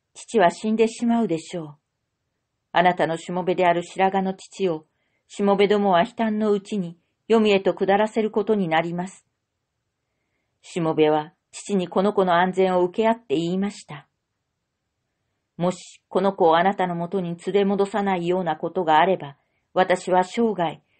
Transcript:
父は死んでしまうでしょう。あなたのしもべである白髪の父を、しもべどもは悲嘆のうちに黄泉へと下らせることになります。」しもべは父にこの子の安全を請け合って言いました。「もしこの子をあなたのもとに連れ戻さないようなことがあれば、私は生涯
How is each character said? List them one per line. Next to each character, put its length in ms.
父 260
は 120
死 200
ん 40
で 120
し 180
ま 160
う 60
で 120
し 180
ょ 60
う。 120
あ 120
な 100
た 140
の 100
し 140
も 120
べ 120
で 100
あ 80
る 100
白 280
髪 140
の 80
父 360
を、 160
し 160
も 120
べ 120
ど 120
も 120
は 120
悲 120
嘆 240
の 120
う 80
ち 180
に 200
黄 80
泉 160
へ 80
と 140
下 240
ら 100
せ 140
る 100
こ 120
と 120
に 120
な 140
り 120
ま 140
す。」 180
し 180
も 140
べ 160
は 240
父 240
に 120
こ 160
の 100
子 120
の 140
安 140
全 220
を 100
請 180
け 40
合 40
っ 80
て 160
言 180
い 40
ま 140
し 140
た。 220
「も 140
し 380
こ 120
の 120
子 140
を 100
あ 60
な 100
た 140
の 80
も 120
と 140
に 240
連 80
れ 120
戻 200
さ 160
な 140
い 120
よ 120
う 40
な 140
こ 140
と 120
が 160
あ 60
れ 120
ば、 200
私 380
は 120
生 320
涯 260